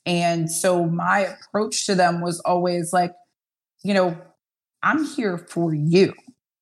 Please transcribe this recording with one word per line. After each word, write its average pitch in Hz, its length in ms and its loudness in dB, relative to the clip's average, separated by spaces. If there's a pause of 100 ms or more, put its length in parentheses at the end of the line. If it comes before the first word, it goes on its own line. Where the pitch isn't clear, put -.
And 170 460 0
so 180 340 0
my 175 340 0
approach - 680 -4
to 202 80 0
them 175 260 2
was 175 200 -4
always 175 520 -2
like, 180 200 0 (680)
you 202 100 -2
know, 180 240 2 (680)
"I'm 269 220 0
here 208 320 -4
for 170 360 -2
you. 165 400 4 (480)